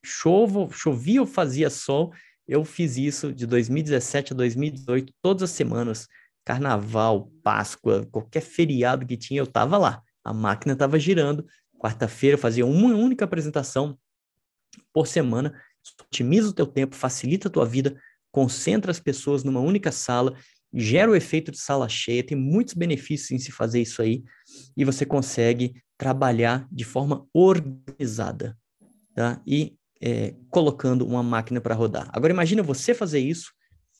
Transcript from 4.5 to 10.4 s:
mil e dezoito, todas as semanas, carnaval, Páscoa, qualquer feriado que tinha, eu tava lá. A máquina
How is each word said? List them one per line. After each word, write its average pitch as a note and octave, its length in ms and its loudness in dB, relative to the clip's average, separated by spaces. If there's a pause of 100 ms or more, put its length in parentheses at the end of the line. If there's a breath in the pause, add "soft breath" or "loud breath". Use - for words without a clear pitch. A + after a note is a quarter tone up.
mil D3 100 -2
e D3+ 60 -4
dezoito, C3 480 -4
todas F#3+ 220 2
as F3 80 -4
semanas, A#2 540 -2 (380 soft breath)
carnaval, A2 880 0 (100)
Páscoa, G#2+ 720 0
qualquer A#2 300 -4
feriado C3 640 0
que B2 100 -6
tinha, C3+ 240 -6
eu C3 80 -2
tava C3+ 300 2
lá. B2+ 240 2 (200)
A A2 120 -6
máquina A2 420 0